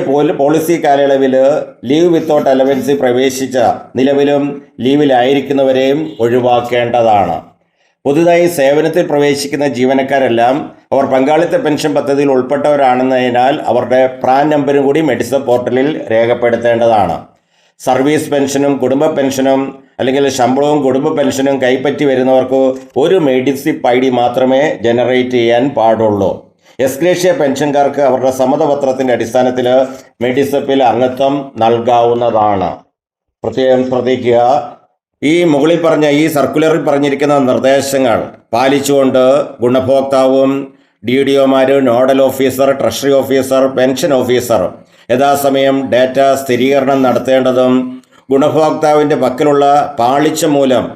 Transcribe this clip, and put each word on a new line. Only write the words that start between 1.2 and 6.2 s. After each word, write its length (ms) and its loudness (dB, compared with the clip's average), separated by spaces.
leave 280 2
without 360 0
allowance 380 0
പ്രവേശിച്ച, 540 0
നിലവിലും 460 0
ലീവിലായിരിക്കുന്നവരെയും 1160 0